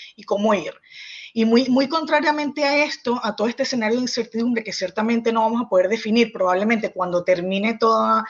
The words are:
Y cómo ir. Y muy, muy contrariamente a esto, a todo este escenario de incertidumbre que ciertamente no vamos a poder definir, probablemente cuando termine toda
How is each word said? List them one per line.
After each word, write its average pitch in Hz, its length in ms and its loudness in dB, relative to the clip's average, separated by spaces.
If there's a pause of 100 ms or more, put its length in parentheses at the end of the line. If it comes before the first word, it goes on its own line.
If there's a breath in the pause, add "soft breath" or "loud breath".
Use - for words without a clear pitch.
(180 loud breath)
Y 202 60 -20
cómo 208 300 0
ir. 170 200 -4 (580 loud breath)
Y 226 140 0
muy, 247 240 4
muy 262 180 2
contrariamente 302 760 0
a 294 200 2
esto, 247 400 -4
a 214 120 -4
todo 214 120 0
este 233 140 -2
escenario 240 360 0
de 254 40 -2
incertidumbre 233 640 -2
que 185 100 -10
ciertamente 226 580 0
no 226 100 2
vamos 226 200 0
a 226 80 -6
poder 185 180 4
definir, 220 460 2
probablemente 196 580 0
cuando 175 320 -2
termine 190 520 0
toda 220 540 2